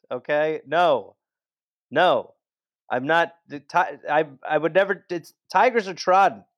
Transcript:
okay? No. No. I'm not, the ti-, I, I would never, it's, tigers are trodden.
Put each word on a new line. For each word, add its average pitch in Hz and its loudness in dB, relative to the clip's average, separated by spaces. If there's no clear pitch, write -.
okay? 147 -2
No. 143 0
No. 139 0
I'm 127 -4
not, 165 0
the 147 -14
ti-, - -4
I, 156 2
I 151 -2
would 156 -2
never, 196 0
it's, 175 -10
tigers 226 0
are 190 -8
trodden. 185 2